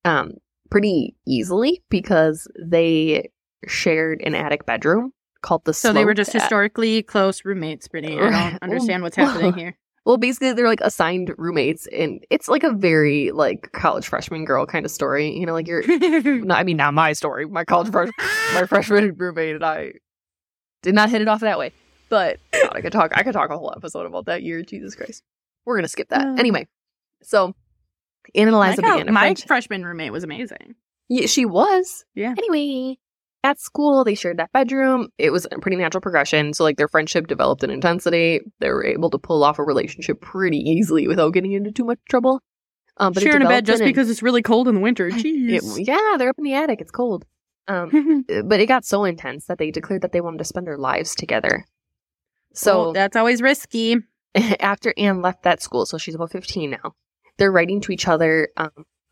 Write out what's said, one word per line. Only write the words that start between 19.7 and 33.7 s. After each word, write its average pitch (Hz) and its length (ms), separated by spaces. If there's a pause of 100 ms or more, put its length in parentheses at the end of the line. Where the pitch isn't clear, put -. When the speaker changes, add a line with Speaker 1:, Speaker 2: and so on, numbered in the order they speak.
Speaker 1:
did 185 140
not 214 160
hit 220 100
it 214 60
off 214 140
that 214 180
way. 135 120 (380)
But 185 300 (120)
God, 605 240
I - 60
could 175 100
talk, 165 240
I 190 80
could 247 100
talk 151 180
a 147 60
whole 156 180
episode - 300
about 87 200
that 170 180
year. 165 200
Jesus - 320
Christ. - 280 (420)
We're 240 120
gonna 170 100
skip - 220
that. 277 180
Speaker 2:
Uh. 269 100
Speaker 1:
Anyway, 226 300 (560)
so 190 300 (840)
Anne 214 140
and - 0
Eliza 196 320
Speaker 2:
My 453 80
co-, 403 60
Speaker 1:
began - 120
a - 60
Speaker 2:
my 214 80
Speaker 1:
friendship. 311 260
Speaker 2:
freshman 214 380
roommate 165 260
was 165 140
amazing. 156 500 (320)
Speaker 1:
Yeah, 247 200
she 254 180
was. 370 580 (100)
Speaker 2:
Yeah. 220 240
Speaker 1:
Anyway, 285 600 (480)
at 285 160
school, 285 420